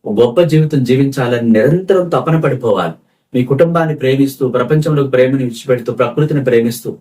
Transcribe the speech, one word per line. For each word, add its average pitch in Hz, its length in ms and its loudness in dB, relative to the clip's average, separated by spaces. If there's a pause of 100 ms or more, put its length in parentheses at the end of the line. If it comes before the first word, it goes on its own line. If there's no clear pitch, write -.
గొప్ప 117 320 2
జీవితం 151 440 2
జీవించాలని 123 640 0
నిరంతరం 175 580 2
తపన 160 320 0
పడిపోవాలి. 113 520 -2 (420)
మీ 123 100 0
కుటుంబాన్ని 160 520 0
ప్రేమిస్తూ, 135 520 0
ప్రపంచంలో 143 540 0
ప్రేమను 131 340 2
విడిచిపెడుతూ, 123 560 -4
ప్రకృతిని 135 520 -2
ప్రేమిస్తూ 117 560 0